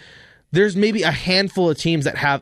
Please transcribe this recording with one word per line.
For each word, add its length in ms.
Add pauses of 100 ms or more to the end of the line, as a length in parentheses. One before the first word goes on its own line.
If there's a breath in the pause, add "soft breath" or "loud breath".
(520 loud breath)
there's 240
maybe 280
a 80
handful 580
of 80
teams 280
that 120
have 240